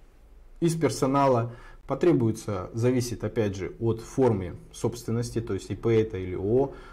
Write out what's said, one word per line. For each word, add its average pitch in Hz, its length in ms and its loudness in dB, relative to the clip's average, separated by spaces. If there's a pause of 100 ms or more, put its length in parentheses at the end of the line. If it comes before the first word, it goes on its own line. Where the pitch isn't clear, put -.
(600)
из 165 140 2
персонала 135 800 2 (340)
потребуется, 113 880 0
зависит 120 500 0
опять 104 320 0
же 92 220 -6
от 113 220 0
формы 98 560 0 (160)
собственности, 117 680 -4
то 107 140 -4
есть - 160 -6
И 104 60 -6
П 113 240 4
это 107 180 0
или 90 160 -6
О 90 60 -4
О, 120 320 2 (200)